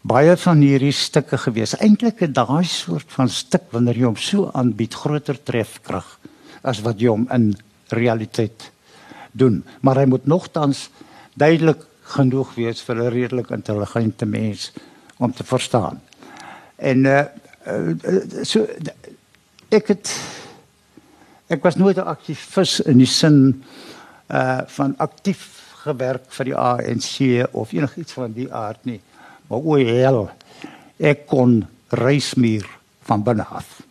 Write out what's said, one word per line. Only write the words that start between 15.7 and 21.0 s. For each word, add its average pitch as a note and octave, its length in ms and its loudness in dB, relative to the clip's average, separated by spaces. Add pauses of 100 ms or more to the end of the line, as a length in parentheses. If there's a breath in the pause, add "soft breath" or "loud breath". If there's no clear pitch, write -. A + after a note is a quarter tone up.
En, C3 300 2
eh, C#3 120 4 (460)
eh, - 260 -4 (120)
eh, F#3+ 400 -4
so, G#3+ 220 0
d-, - 300 -12 (720)
ek G#3+ 200 2
het, - 320 -4 (1300 loud breath)